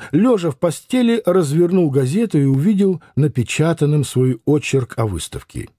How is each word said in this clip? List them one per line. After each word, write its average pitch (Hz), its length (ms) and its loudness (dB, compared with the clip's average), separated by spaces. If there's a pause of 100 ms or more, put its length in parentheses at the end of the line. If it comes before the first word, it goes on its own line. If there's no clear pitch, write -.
(120)
лежа 196 400 2
в - 60 -12
постели, 233 680 -2
развернул 175 640 2
газету 143 480 0
и 143 60 2
увидел 180 580 2 (140)
напечатанным 151 880 0
свой 127 400 -2
очерк 139 540 -2
о 113 80 0
выставке. - 720 -8